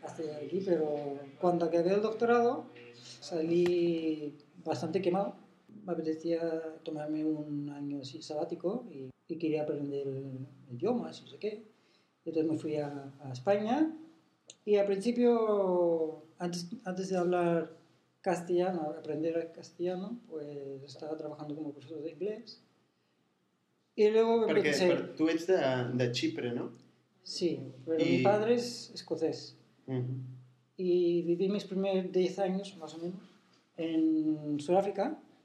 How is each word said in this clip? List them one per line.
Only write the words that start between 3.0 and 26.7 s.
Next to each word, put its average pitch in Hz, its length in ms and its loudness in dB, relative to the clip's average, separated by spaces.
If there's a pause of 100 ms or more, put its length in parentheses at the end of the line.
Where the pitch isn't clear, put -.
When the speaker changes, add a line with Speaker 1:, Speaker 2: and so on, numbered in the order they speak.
Speaker 1:
salí 165 1120 0 (280)
bastante 160 380 -2
quemado. 190 340 0 (500)
Me 175 80 -4
apetecía 160 460 -2 (440)
tomarme 156 420 -4
un 151 440 -4
año 143 320 -8
así 127 200 -12
sabático 170 680 -4
y, 135 180 -12 (180)
y 160 100 -8
quería 156 260 0
aprender 143 440 -4
el, 135 400 -8 (220)
el 120 60 -10
idioma, 226 340 -2
así - 140 -16
no - 80 -20
sé - 60 -20
qué. 208 260 -8 (640)
Entonces 160 260 0
me 151 60 0
fui 151 200 -4
a, 143 340 -6 (120)
a 131 80 -8
España 214 600 2 (760)
y 208 100 6
al 202 100 6
principio, 196 1400 4 (140)
antes, 175 300 -6 (180)
antes 185 240 -6
de 185 80 0
hablar 175 580 2 (460)
castellano, 175 600 2 (160)
aprender 165 560 -2
castellano, 185 720 -6
pues 143 560 -10
estaba 151 340 -10
trabajando 151 380 -10
como 151 160 -8
profesor 143 320 -14
de 160 80 -8
inglés. 208 520 -10 (1300)
Y 214 160 6
luego 226 360 4
Speaker 2:
Perquè, - 100 4
Speaker 1:
empecé 180 300 4
Speaker 2:
per, - 280 2
tu 156 140 2
ets 165 180 0
de, 185 100 6 (360)
de 123 200 2
Xipre, 123 400 -2
no? - 180 -4 (520)